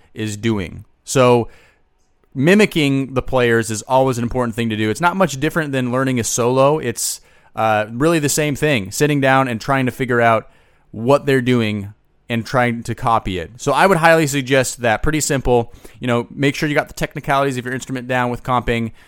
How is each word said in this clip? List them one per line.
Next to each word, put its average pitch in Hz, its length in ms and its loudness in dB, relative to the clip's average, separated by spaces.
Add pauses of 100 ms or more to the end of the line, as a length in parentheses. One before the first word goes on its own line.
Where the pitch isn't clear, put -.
(120)
is 107 240 -6
doing. 101 480 -4 (200)
So 123 440 4 (880)
mimicking 139 800 2
the 127 80 -2
players 117 480 0
is 107 120 -4
always 131 360 0
an 117 60 -4
important 117 320 -4
thing 117 120 -2
to 110 60 -2
do. 107 160 0
It's 104 100 -4
not 175 160 0
much 151 220 0
different 151 320 -2
than 127 220 -2
learning 131 260 0
a 113 60 -2
solo. 131 560 2
It's, - 400 -6 (340)
uh, 107 380 0
really 160 260 2
the 143 100 0
same 151 280 0
thing, 120 340 0
sitting 147 300 0
down 135 260 4
and 113 140 -4
trying 135 260 0
to 120 60 -2
figure 123 280 0
out 113 300 2 (400)
what 139 360 0
they're 135 140 2
doing 107 540 0 (340)
and 117 160 -2
trying 120 380 -2
to 117 140 -8
copy 110 420 -2
it. 82 200 -10
So - 120 -2
I 147 160 4
would 190 120 2
highly 160 280 4
suggest 131 540 0
that. 113 200 0
Pretty 156 200 0
simple. 123 520 0 (280)
You 123 80 -6
know, 120 200 0
make 139 280 -2
sure 156 120 -4
you 147 60 -4
got 147 140 0
the - 60 -20
technicalities 139 640 -2
of 123 100 -8
your 127 80 -6
instrument 127 340 -8
down 123 220 0
with 120 120 -8
comping. 117 480 -2 (180)